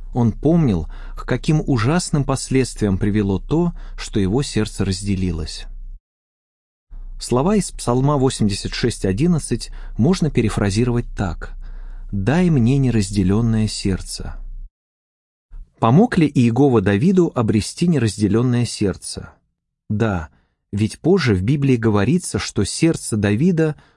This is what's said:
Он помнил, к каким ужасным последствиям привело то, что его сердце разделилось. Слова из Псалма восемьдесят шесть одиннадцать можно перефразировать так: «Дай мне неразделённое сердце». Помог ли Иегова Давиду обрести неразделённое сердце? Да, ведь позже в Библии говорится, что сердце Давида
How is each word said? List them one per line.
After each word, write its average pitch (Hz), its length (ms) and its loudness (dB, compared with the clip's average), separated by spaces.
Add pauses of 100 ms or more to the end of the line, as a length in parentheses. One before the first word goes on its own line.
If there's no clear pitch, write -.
(120)
Он 117 200 2
помнил, 135 560 2 (260)
к - 120 -12
каким 151 400 0
ужасным 143 580 0
последствиям 123 760 0
привело 98 400 0
то, 170 340 0 (240)
что - 220 -6
его 104 240 2
сердце 107 420 -2
разделилось. 92 800 -2 (1500)
Слова 143 340 0
из - 160 0
Псалма 131 460 0
восемьдесят 117 580 0
шесть - 300 -2
одиннадцать 120 640 0 (260)
можно 156 340 2
перефразировать 117 760 0 (100)
так: - 380 -6 (560)
«Дай 131 400 2
мне 131 280 4
неразделённое 110 920 2
сердце». - 720 -6 (1400)
Помог 139 380 4
ли 160 100 6
Иегова 123 540 4
Давиду 147 540 4
обрести 110 520 0
неразделённое 117 800 2
сердце? - 720 -6 (560)
Да, 101 400 -2 (420)
ведь 107 260 -2
позже 147 360 2
в 92 80 0
Библии 135 340 2
говорится, 113 600 0
что - 260 -2
сердце 160 540 0
Давида 151 580 2 (200)